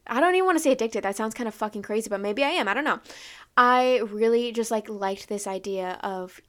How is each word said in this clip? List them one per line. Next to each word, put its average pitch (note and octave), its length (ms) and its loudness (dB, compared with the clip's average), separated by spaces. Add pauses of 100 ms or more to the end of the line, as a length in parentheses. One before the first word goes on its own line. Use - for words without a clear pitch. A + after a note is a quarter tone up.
I A3+ 140 -2
don't F4+ 160 4
even F#4 100 4
wanna F4 140 4
say D4 140 4
addicted. A3 300 -2
That G3 120 -2
sounds A3+ 180 -4
kind A#3 140 -6
of G#3 80 -8
fucking G#3 280 -6
crazy, G#3+ 260 -4
but G3 100 -2
maybe G#3 240 0
I C#4 60 2
am. D#4 180 0
I G3 60 2
don't C4+ 100 -2
know. A#3 160 -2 (560)
I B3+ 440 6
really A3+ 520 2
just, A3 200 -2
like, G#3+ 180 -2
liked G3 400 -6
this G3+ 180 -6
idea F#3+ 560 -6
of F#3 460 -8